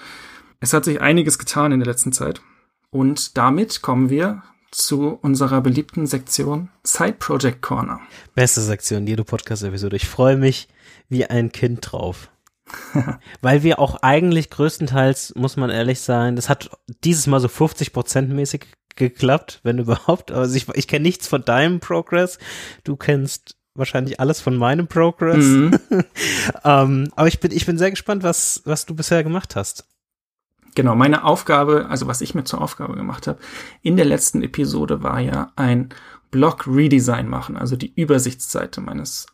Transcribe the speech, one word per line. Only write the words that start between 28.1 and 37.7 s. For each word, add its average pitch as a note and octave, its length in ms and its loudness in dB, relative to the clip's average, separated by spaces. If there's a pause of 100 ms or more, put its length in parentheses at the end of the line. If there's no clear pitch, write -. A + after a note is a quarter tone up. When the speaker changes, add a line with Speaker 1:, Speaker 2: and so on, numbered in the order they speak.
Speaker 2:
was, - 420 -2
was D3+ 220 -4
du E3 80 -10
bisher D#3+ 300 0
gemacht E3+ 320 -6
hast. - 300 -8 (880)
Speaker 1:
Genau, B2+ 200 4
meine C#3+ 300 4
Aufgabe, D3 640 2
also C3+ 180 -4
was B2 140 -6
ich - 140 -8
mir C#3+ 100 -4
zur - 160 -6
Aufgabe D3+ 340 -8
gemacht - 320 -8
hab, - 140 -6 (420)
in F3+ 140 2
der F3+ 80 6
letzten C#3+ 380 0
Episode D3 600 -4
war C3 180 -2
ja C3+ 360 -4
ein B2+ 320 2 (420)
Blog-Redesign C3+ 960 2
machen, B2+ 280 -8
also B2 200 -4